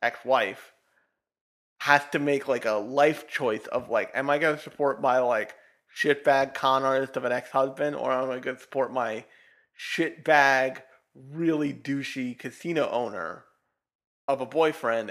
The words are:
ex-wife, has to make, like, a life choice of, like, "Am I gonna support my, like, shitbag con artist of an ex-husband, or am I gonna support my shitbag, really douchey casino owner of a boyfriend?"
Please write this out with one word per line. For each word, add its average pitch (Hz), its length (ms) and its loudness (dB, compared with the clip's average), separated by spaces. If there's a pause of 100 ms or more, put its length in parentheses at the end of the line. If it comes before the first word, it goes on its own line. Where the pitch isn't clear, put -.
ex-wife, 117 720 -2 (1040)
has 143 220 4 (100)
to 165 60 0
make, 143 300 0
like, 120 180 0
a 110 60 0
life 127 560 2
choice 113 400 -4
of, 123 200 -4
like, 107 240 -2
"Am 135 160 -4
I 143 80 2
gonna 151 220 0
support 139 420 -4
my, 127 200 2
like, 120 340 0 (420)
shitbag 139 560 2
con 135 300 2
artist 135 340 0
of 131 80 -6
an 123 80 0
ex-husband, 139 640 -2
or 123 160 -2
am 131 160 -2
I 127 120 -6
gonna 127 180 -8
support 135 340 -4
my 117 320 -4 (560)
shitbag, 139 1040 2 (360)
really 151 540 -2
douchey 131 680 -6
casino 147 520 -4
owner 98 560 -6 (840)
of 135 140 0
a 127 40 -6
boyfriend?" 123 640 0